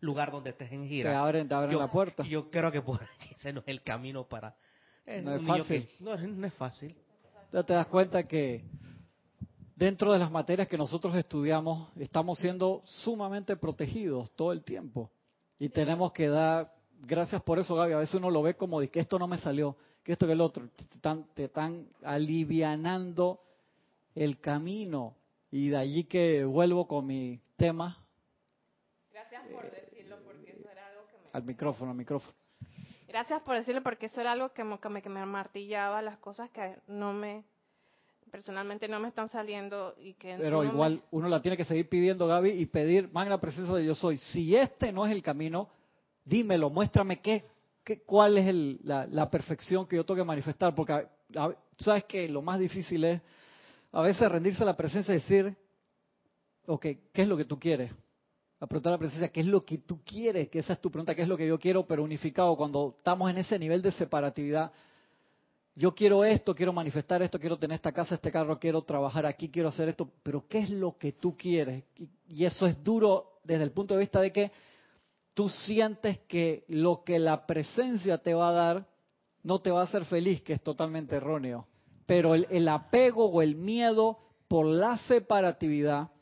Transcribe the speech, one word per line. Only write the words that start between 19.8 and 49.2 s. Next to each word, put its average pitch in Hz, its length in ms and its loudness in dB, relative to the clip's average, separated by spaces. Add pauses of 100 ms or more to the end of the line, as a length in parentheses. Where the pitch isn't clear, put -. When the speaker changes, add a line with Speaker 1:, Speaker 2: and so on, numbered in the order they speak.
Speaker 2:
que 165 100 -4
esto 170 140 2
que 160 60 2
el 160 80 2
otro, 160 300 0
te - 120 -20 (140)
están, 156 380 -4
te 143 100 -6
están 156 420 -6 (160)
alivianando 160 1400 -2 (720)
el 147 260 -2
camino. 151 720 -6 (360)
Y 143 180 -2
de 143 80 0
allí 143 280 -2
que 165 400 2
vuelvo 175 440 2
con 143 180 -4
mi 127 340 -6 (160)
tema. 170 480 -2 (1080)
Speaker 3:
Gracias 226 300 -20 (100)
por - 140 -14
Speaker 2:
Eh, - 240 -16
Speaker 3:
decirlo, 202 340 -20
porque 196 280 -20
eso 202 180 -20
era 190 180 -20
algo 202 180 -20
que - 120 -20
me - 140 -20
Speaker 2:
al 131 120 -8
micrófono, 127 460 -6
al 123 60 -8
micrófono. 135 360 -6 (760)
Speaker 3:
Gracias 269 360 -6
por 262 140 -2
decirlo, 247 260 -4
porque 240 240 -6
eso 233 140 -8
era 240 120 -2
algo 254 220 -4
que 233 100 -8
me, 208 140 -8
que 208 100 -10
me, 208 140 -8
que 196 80 -14
me 196 160 -8
martillaba, 202 720 -6
las 214 180 -8
cosas 208 320 -16
que 190 260 -10 (120)
no 202 240 -6
me, 208 320 -10 (840)
personalmente 202 580 -10
no 214 100 -6
me 226 100 -6
están 226 200 -8
saliendo 202 720 -8
y 185 140 -18
que 185 240 -14
Speaker 2:
Pero 156 220 0
Speaker 3:
uno 143 80 0
me 135 60 -4
Speaker 2:
igual 156 360 0
uno 165 180 -4
la 160 140 2
tiene 185 160 -2
que 170 80 -4
seguir 165 240 -2
pidiendo, 180 360 2
Gaby, 175 240 4
y 175 160 -2
pedir, 175 460 2
"Magna 190 260 0
presencia 170 360 -4
de 170 100 2
yo 156 100 2
soy, 160 220 0
si 170 400 2
este 254 340 2
no 196 140 -2
es 214 80 0
el 196 100 -2
camino, 160 460 -4 (560)
dímelo, 175 460 2
muéstrame 190 500 2
qué, 214 240 0 (400)
qué, 214 180 -4
cuál 208 360 8
es 190 80 6
el, 160 380 2
la, 139 220 -2
la 151 240 0